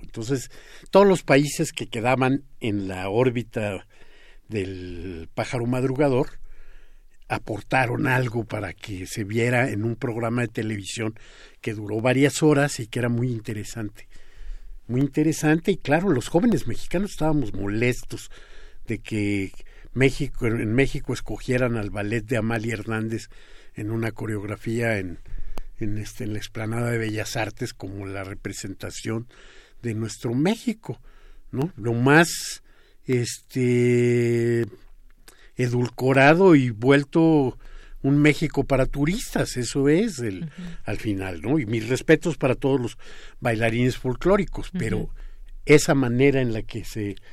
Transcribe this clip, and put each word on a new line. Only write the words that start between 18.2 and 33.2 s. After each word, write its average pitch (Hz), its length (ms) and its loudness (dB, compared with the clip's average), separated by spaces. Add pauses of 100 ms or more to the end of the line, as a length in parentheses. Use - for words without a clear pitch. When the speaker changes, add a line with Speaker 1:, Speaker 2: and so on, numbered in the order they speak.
Speaker 1:
de 107 120 -4
que 101 520 -2 (420)
México, 131 540 2
en 110 260 0
México 131 400 2
escogieran 120 640 -2
al 104 140 -4
ballet 104 340 -4
de 117 120 -2
Amalia 113 360 -2
Hernández 110 560 -6 (460)
en 107 160 -6
una 113 200 -4
coreografía 107 880 -4
en, 90 200 -8 (600)
en, 107 180 0
este, 107 280 -8
en 104 80 -6
la 104 60 -6
Explanada 113 520 -4
de 117 80 0
Bellas 107 380 -4
Artes 110 360 -6
como 98 320 -10
la 98 200 -8
representación 101 1040 -8 (540)
de 117 140 -4
nuestro 110 400 -6
México, 190 640 -2 (500)
¿no? 156 260 -2
Lo 113 160 -2
más, 143 680 4 (920)